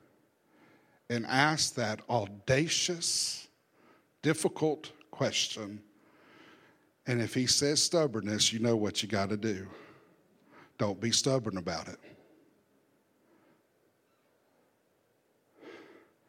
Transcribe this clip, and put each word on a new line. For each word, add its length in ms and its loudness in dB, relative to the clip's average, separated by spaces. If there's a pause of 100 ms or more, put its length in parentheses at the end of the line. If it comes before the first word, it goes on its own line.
(1080)
and 180 -2
ask 500 4
that 240 -2 (100)
audacious, 1400 0 (720)
difficult 720 0 (180)
question 720 -2 (1200)
and 140 0
if 140 -2
he 120 2
says 360 4
stubbornness, 720 2
you 80 -4
know 160 4
what 260 0
you 60 -8
gotta 280 0
do. 300 -4 (1120)
Don't 220 -2
be 100 0
stubborn 480 0
about 300 -6
it. 100 -14 (4000)